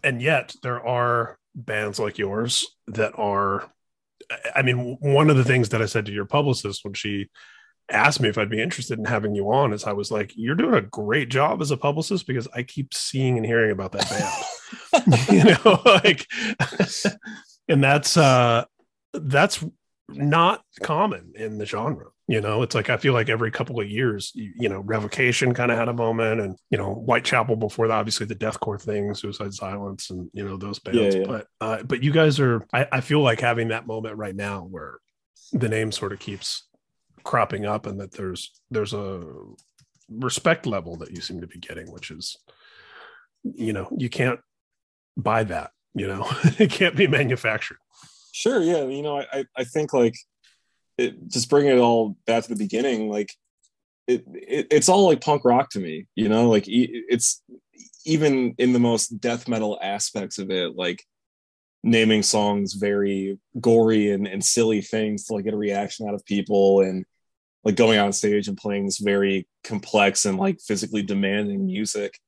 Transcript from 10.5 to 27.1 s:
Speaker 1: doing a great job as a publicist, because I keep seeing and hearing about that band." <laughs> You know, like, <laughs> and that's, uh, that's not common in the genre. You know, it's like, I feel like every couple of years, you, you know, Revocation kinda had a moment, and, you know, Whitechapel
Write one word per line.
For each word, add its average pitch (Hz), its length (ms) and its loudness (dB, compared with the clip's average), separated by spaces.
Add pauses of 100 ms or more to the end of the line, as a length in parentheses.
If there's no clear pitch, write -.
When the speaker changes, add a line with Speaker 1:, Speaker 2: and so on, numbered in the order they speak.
Speaker 1:
doing 240 200 2
a 113 80 4
great 113 480 -4
job 135 320 2
as 147 80 -4
a 135 60 0
publicist, 156 500 -2
because 127 280 -4
I 123 80 -6
keep 135 320 -10
seeing 131 440 -2
and 110 80 -2
hearing 113 260 2
about 98 200 -6
that 98 160 -2
band." - 420 -4
<laughs> - 40 -14 (760)
You 190 140 8
know, 196 420 8
like, 190 400 6 (720)
<laughs> - 680 -8
and 139 140 4
that's, 139 340 4
uh, 123 480 6 (500)
that's 156 500 2 (440)
not 151 540 2 (200)
common 151 520 -4
in 107 220 -8
the 104 80 -6
genre. 117 420 -6 (200)
You 107 160 0
know, 107 180 0
it's 117 140 -2
like, 113 160 0
I 117 80 2
feel 135 160 2
like 113 160 2
every 113 200 0
couple 117 300 -6
of 101 80 -6
years, 107 460 -2
you, 107 220 -10
you 117 120 -2
know, 98 120 -4
Revocation 113 760 0
kinda 120 200 0
had 117 140 -2
a 120 60 -4
moment, 113 460 0
and, 95 180 -6 (120)
you 123 60 0
know, 101 180 -4
Whitechapel 117 640 0